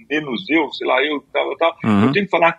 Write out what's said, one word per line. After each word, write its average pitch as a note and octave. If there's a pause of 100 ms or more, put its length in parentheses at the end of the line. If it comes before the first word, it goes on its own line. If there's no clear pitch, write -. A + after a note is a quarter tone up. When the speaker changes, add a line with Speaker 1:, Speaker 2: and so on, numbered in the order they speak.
Speaker 1:
menos C3+
eu, D3
sei -
lá, C3
eu, D3 (100)
tal, C#3
tal. E3
Speaker 2:
Uhum. G#2
Speaker 1:
Eu C3+
tenho G3
que -
falar E3+